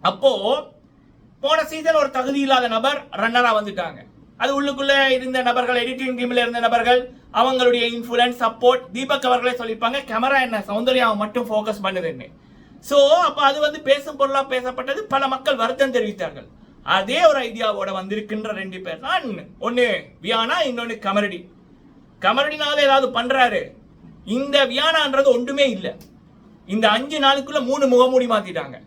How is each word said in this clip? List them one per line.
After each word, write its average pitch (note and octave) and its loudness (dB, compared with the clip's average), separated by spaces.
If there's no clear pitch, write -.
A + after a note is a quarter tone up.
அப்போ G3+ 0
போன D#4 0
சீசன் D#4 -2
ஒரு C#4+ 2
தகுதி C4+ -2
இல்லாத C4 2
நபர் A3+ -2
ரன்னரா A#3 0
வந்துட்டாங்க. F#3 -4
அது C#4 -2
உள்ளுக்குள்ள C#4 0
இருந்த B3+ -2
நபர்கள், B3 0
எடிட்டிங் B3+ -6
டீம்ல B3 -2
இருந்த A#3+ 0
நபர்கள், A#3 2
அவங்களுடைய B3 2
இன்ஃப்ளூயன்ஸ், A#3+ -2
சப்போர்ட். B3 2
தீபக் C4+ -2
அவர்களே B3 2
சொல்லியிருப்பாங்க, A#3 -4
"கேமரா B3+ 0
என்ன A3+ -4
சௌந்தர்யாவை A#3 2
மட்டும் G#3+ -4
ஃபோக்கஸ் G#3+ -2
பண்ணுதுன்னு." E3+ -6
So, C#4 4
அப்ப D#4+ 4
அது C#4 2
வந்து D4 2
பேசும் C#4+ 0
பொருளா C4+ 0
பேசப்பட்டது, B3+ -4
பல C4+ -2
மக்கள் C4 -2
வருத்தம் B3 0
தெரிவித்தார்கள். G3+ -4
அதே G3 0
ஒரு D4 6
ஐடியாவோட G#3+ -4
வந்திருக்கின்ற G#3 -6
ரெண்டு F#3+ -8
பேர் E3+ -10
தான், D#4+ -2
ஒண்ணு A#3 0
வியானா, A3+ -2
இன்னொன்னு A#3 -6
கமரடி. G3 -2
கமரடினால D4 0
ஏதாவது C4+ 4
பண்றாரு, B3 2
இந்த C#4 2
வியானான்றது C#4 0
ஒன்றுமே C4+ 2
இல்ல. F#3+ -8
இந்த G#3+ 4
அஞ்சு C#4 0
நாளுக்குள்ள C#4 2
மூணு C#4 0
முகமூடி B3+ 4
மாத்திட்டாங்க. E3 -4